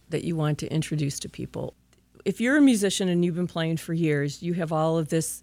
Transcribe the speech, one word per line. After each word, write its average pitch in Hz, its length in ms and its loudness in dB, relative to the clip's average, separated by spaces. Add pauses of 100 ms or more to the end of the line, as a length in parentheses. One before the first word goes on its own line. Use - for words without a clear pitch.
(100)
that - 140 -4
you 170 120 -2
want 151 220 0
to - 120 -8
introduce 151 500 -2
to - 100 -12
people, - 420 -10 (520)
if - 160 -2
you're 254 160 2
a 302 40 6
musician 202 480 4
and 175 160 4
you've 175 100 0
been 180 120 -2
playing 165 320 -2
for - 160 -6
years, 147 480 0
you 175 120 -2
have 165 180 -2
all 160 260 2
of 156 100 -2
this 160 340 -2